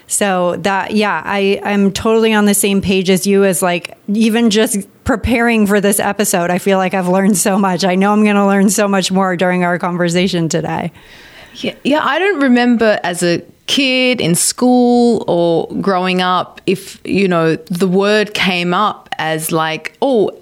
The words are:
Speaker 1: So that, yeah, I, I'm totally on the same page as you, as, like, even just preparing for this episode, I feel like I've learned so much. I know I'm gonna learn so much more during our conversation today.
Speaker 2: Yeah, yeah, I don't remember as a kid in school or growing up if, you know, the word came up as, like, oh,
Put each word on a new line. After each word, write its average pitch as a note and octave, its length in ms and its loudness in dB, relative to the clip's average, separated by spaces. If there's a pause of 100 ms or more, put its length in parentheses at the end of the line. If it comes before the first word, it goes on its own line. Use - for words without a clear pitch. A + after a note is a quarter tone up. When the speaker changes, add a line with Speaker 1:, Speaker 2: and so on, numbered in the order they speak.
Speaker 1:
So F3+ 500 -2
that, F#3 360 -4
yeah, G#3 320 0
I, G3 400 -2
I'm G3+ 280 0
totally A3 400 0
on G#3 140 2
the G3+ 80 2
same G3 260 0
page F#3 300 0
as F#3+ 160 0
you, G3 180 4
as, F#3+ 180 0
like, F3 340 -2 (120)
even A3 420 2
just G#3+ 360 0 (180)
preparing A#3 640 0
for G3+ 140 2
this G3 200 0
episode, G3+ 500 -2
I F3+ 80 0
feel F#3+ 200 0
like F#3 160 -2
I've F#3 140 -2
learned F#3+ 280 2
so F#3+ 220 0
much. F#3 260 0
I F3+ 100 0
know G3 180 2
I'm G#3+ 120 2
gonna G3+ 220 2
learn G3 240 4
so G#3 180 0
much G3 240 -2
more F#3 240 0
during F3+ 280 0
our F3 140 0
conversation F3 720 -2
today. E3 440 -4 (640)
Speaker 2:
Yeah, - 180 -8 (100)
yeah, D4 200 0
I C4+ 140 -2
don't F#4 240 -2
remember A#3+ 600 2
as F3 200 -6
a E3+ 200 0 (240)
kid B3+ 540 0
in E3+ 140 0
school A#3+ 920 2
or E3+ 400 0 (120)
growing F#3 400 -2
up F3+ 460 -2
if, - 380 -4
you F#3+ 240 0
know, E3 280 2
the F3+ 320 -4
word G#3 460 0
came F3 400 -2
up G3+ 340 -2 (100)
as, D#3+ 340 -4
like, D#3+ 500 -4
oh, A#3+ 280 2 (120)